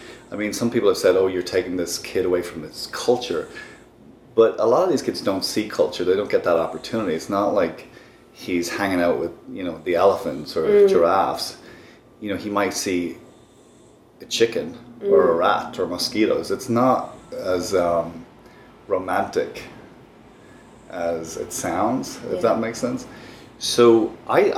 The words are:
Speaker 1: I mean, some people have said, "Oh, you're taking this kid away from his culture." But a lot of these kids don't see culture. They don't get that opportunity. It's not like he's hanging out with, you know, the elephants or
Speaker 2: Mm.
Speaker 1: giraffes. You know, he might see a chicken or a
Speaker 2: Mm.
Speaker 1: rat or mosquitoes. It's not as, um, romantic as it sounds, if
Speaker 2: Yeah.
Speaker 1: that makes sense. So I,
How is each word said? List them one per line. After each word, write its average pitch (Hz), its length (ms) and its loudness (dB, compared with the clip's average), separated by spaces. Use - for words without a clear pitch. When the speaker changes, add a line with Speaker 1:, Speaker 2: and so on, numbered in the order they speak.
Speaker 1:
I 104 60 -10
mean, 104 180 -4
some 117 160 -2
people 110 180 2
have 92 80 4
said, 92 180 4
"Oh, 95 120 4
you're 92 160 -2
taking 90 340 -2
this 85 220 -4
kid - 260 -4
away 90 160 2
from 82 220 -10
his - 300 -14
culture." 120 540 -2
But 113 240 6
a 107 60 0
lot 131 200 4
of 185 60 0
these 131 120 0
kids - 180 -4
don't 95 240 -2
see 107 240 -4
culture. - 340 -2
They 90 140 4
don't 101 140 2
get 92 140 2
that 87 120 4
opportunity. 82 580 -2
It's 80 140 -6
not 101 240 0
like 87 360 -2
he's 87 380 -4
hanging 95 320 0
out 85 180 2
with, - 120 -4
you 104 100 -10
know, 80 220 -10
the 90 120 0
elephants 85 600 0
or 82 100 0
Speaker 2:
Mm. 208 220 8
Speaker 1:
giraffes. - 680 2
You 104 80 -8
know, 95 60 -4
he 98 120 -8
might 101 240 0
see 90 460 -4
a - 20 -16
chicken - 540 -2
or - 240 6
a 82 40 2
Speaker 2:
Mm. 82 60 0
Speaker 1:
rat - 380 0
or 90 80 -2
mosquitoes. 85 640 0
It's 98 200 -4
not 120 440 2
as, 92 360 -2
um, 85 500 0
romantic 92 760 -4
as 85 460 -4
it - 160 -8
sounds, 92 680 -2
if - 80 -4
Speaker 2:
Yeah. 180 60 -4
Speaker 1:
that 113 180 2
makes 113 180 -6
sense. 127 280 -6
So 117 540 6
I, 165 300 4